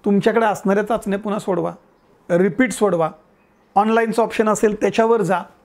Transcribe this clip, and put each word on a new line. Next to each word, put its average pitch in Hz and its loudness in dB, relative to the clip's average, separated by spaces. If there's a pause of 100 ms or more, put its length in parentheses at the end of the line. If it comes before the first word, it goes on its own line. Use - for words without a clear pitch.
तुमच्याकडे 220 2
असणाऱ्या 202 0
चाचण्या 208 -4
पुन्हा 214 -6
सोडवा, 175 -4 (560)
रिपीट 196 2
सोडवा, 175 -2 (640)
ऑनलाईनचं 220 2
ऑप्शन 214 0
असेल 208 0
त्याच्यावर 220 0
जा 180 -2 (220)